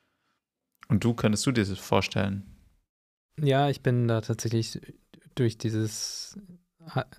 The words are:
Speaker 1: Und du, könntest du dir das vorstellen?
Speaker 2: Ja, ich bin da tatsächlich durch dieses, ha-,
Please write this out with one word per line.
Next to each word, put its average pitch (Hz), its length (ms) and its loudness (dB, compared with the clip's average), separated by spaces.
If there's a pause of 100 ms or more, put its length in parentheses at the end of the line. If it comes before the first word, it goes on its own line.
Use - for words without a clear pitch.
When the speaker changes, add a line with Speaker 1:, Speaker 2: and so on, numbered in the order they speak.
(880)
Speaker 1:
Und 107 160 2
du, 120 100 4
könntest 107 320 0
du 139 60 2
dir 117 140 2
das 95 140 -6
vorstellen? 98 640 0 (960)
Speaker 2:
Ja, 139 300 4
ich 131 120 -2
bin 123 260 2
da 113 140 2
tatsächlich 113 580 -2 (560)
durch 120 220 2
dieses, - 840 -6 (540)
ha-, - 140 -2 (120)